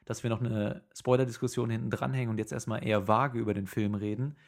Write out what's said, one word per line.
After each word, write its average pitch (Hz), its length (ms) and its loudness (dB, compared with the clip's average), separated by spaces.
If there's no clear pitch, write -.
dass - 180 -6
wir 117 80 0
noch 113 100 0
eine 107 420 0
Spoiler-Diskussion 123 760 2
hinten 113 200 -2
dranhängen 127 400 0
und 107 80 -2
jetzt 107 140 -4
erstmal - 340 -4
eher 104 220 4
vage 120 300 4
über 107 160 2
den 98 120 -4
Film 104 280 0
reden. 107 420 -4